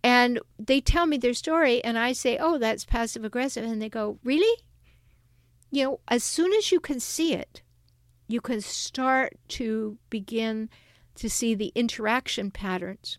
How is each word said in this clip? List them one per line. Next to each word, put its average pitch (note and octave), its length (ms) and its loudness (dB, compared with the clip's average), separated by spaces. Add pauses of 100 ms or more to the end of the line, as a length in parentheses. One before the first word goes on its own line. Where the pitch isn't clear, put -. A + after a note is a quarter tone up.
and B3 340 4 (220)
they C4 220 2
tell E4+ 240 4
me D4+ 100 2
their B3 180 2
story, D4 480 2
and A3+ 160 -2
I A#3+ 140 0
say, B3+ 260 0
"Oh, D#4+ 200 2
that's A3+ 260 0
passive-aggressive," A#3 800 -2
and A3+ 180 -4
they A3 60 -6
go, G#3+ 340 -4
"Really?" F#4 420 2 (1080)
You C#4 140 2
know, C#4 140 -2 (100)
as A#3+ 160 2
soon F4 260 2
as G#4 220 2
you F4+ 80 4
can C4+ 180 -4
see D#4+ 340 0
it, - 280 -8 (680)
you A#3 140 -4
can A#3 180 -4
start - 760 -2 (220)
to A3 380 -4 (120)
begin A3 600 -4 (460)
to A3+ 140 -6
see A3+ 260 0
the G#3 180 -4
interaction A3+ 760 -2
patterns. F#3 680 -8